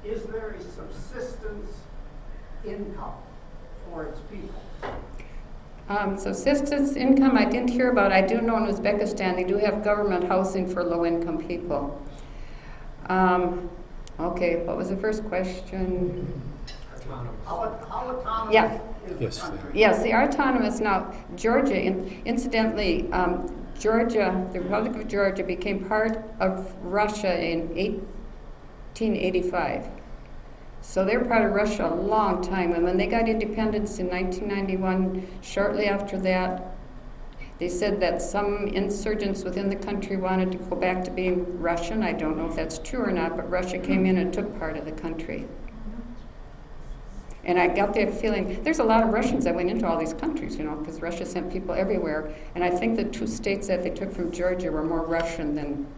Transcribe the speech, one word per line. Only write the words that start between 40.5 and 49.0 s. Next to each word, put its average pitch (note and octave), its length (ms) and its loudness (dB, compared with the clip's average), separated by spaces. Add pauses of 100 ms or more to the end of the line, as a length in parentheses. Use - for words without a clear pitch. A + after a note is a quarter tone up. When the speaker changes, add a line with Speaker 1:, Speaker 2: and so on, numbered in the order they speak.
Speaker 2:
to F3+ 60 -4
go - 180 -4
back F#3 300 2
to - 60 -6
being F3+ 480 0
Russian. E3+ 440 0
I F3 100 2
don't D#3 240 0
know D#3+ 100 -2
if - 80 -4
that's D#3+ 220 -2
true - 240 -4
or G3 100 2
not, E3 240 0
but - 140 -4
Russia F#3 300 0
came F#3 260 4
in F#3 120 6
and F#3 140 2
took - 280 -2
part D#3 180 -4
of D3 80 -6
the D#3 60 -6
country. D#3+ 560 -6 (2000)
And F3+ 140 4
I F3 80 6
got G3+ 280 2
that G#3+ 180 2
feeling, G3 500 0
there's D#4+ 160 2
a A#3+ 60 4
lot A3 180 8